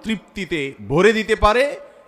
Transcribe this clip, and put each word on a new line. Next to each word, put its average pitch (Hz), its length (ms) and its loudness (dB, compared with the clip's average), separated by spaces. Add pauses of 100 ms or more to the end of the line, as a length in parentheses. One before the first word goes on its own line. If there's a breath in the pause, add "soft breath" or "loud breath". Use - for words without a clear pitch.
তৃপ্তিতে 170 720 -8 (140)
ভরে 180 240 4
দিতে 214 240 0
পারে, 226 400 2 (320)